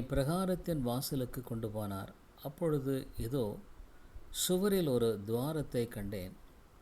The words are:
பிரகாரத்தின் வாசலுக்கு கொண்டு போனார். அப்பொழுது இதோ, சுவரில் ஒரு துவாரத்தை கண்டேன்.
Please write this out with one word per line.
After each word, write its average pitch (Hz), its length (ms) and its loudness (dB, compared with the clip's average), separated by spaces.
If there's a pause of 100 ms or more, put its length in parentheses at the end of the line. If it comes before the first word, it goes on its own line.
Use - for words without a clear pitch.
பிரகாரத்தின் 165 800 2
வாசலுக்கு 127 600 0
கொண்டு 117 260 -4
போனார். 104 440 -4 (320)
அப்பொழுது 143 640 0 (100)
இதோ, 113 400 0 (760)
சுவரில் 185 560 4
ஒரு 120 220 6 (160)
துவாரத்தை 123 640 2
கண்டேன். 101 460 -4 (480)